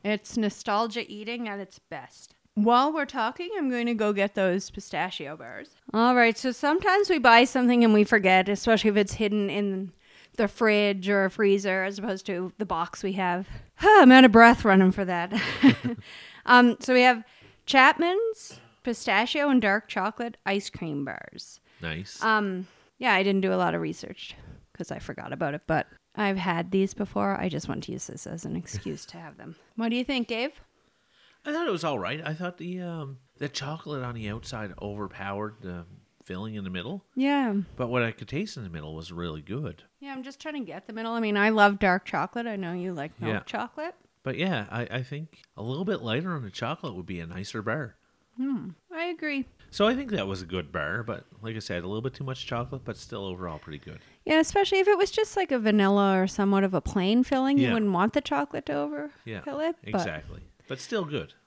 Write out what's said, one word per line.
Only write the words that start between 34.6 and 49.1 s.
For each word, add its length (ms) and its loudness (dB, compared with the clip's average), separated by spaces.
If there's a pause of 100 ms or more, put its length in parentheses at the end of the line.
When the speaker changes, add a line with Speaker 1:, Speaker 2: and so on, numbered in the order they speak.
Speaker 2:
overpowered 800 -8
the 240 -12 (400)
filling 300 -10
in 100 -8
the 60 -8
middle. 340 -8 (100)
Speaker 1:
Yeah. 400 0 (220)
Speaker 2:
But 120 -4
what 140 0
I 100 0
could 160 -14
taste 280 -8
in 80 -12
the 60 -10
middle 240 -10
was 180 -12
really 300 -8
good. 400 -10 (180)
Speaker 1:
Yeah, 120 -14
I'm 100 -12
just 180 -16
trying 140 -10
to 60 -6
get 260 -12
the 80 -16
middle. 180 -6
I 80 -2
mean, 160 0
I 140 4
love 280 6
dark 280 2
chocolate. 400 -6
I 100 -8
know 160 -6
you 220 -6
like 260 -10
milk 140 -4
Speaker 2:
Yeah. 60 -4
Speaker 1:
chocolate. 540 -8 (300)
Speaker 2:
But 120 -6
yeah, 340 -2
I, 200 -6
I 120 -6
think 360 -12 (180)
a 60 -12
little 240 -6
bit 160 -4
lighter 320 -4
on 80 -6
the 80 -10
chocolate 460 -8
would 100 -10
be 140 -8
a 60 -10
nicer 360 -10
bar. 320 -6 (420)
Speaker 1:
Hmm, 340 -6 (220)
I 120 -8
agree. 420 -6 (240)